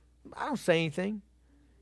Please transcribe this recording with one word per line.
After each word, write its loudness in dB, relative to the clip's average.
I -6
don't -2
say 4
anything. -2